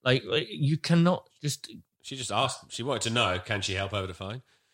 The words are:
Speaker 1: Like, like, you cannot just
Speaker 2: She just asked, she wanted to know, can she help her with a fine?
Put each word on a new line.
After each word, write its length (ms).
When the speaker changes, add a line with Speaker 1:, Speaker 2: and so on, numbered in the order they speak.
Speaker 1:
Like, 220
like, 240
you 280
cannot 520
just 300
Speaker 2:
She 160
just 140
asked, 420
she 100
wanted 200
to 80
know, 280
can 220
she 140
help 160
her 100
with 100
a 20
fine? 280